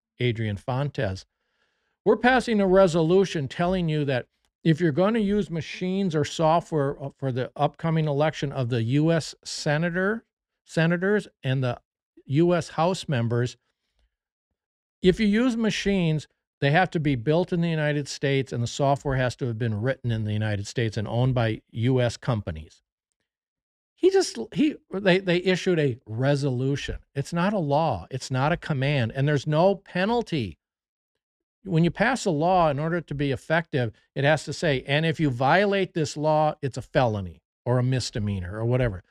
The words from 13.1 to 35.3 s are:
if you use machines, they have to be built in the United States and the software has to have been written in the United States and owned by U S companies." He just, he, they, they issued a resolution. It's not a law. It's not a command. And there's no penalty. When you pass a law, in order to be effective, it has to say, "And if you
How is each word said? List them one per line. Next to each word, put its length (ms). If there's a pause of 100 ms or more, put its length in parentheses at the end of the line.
if 180
you 80
use 280
machines, 720 (340)
they 100
have 200
to 80
be 160
built 380
in 80
the 80
United 380
States 440
and 120
the 40
software 500
has 180
to 100
have 120
been 240
written 300
in 120
the 100
United 340
States 300
and 100
owned 280
by 260 (100)
U 300
S 160
companies." 640 (1160)
He 140
just, 260 (160)
he, 220 (160)
they, 280
they 180
issued 420
a 260
resolution. 960 (160)
It's 160
not 220
a 60
law. 520
It's 180
not 220
a 60
command. 580
And 120
there's 200
no 280
penalty. 840 (1040)
When 200
you 80
pass 340
a 60
law, 380
in 80
order 240
to 140
be 160
effective, 600 (200)
it 100
has 200
to 100
say, 320
"And 200
if 140
you 120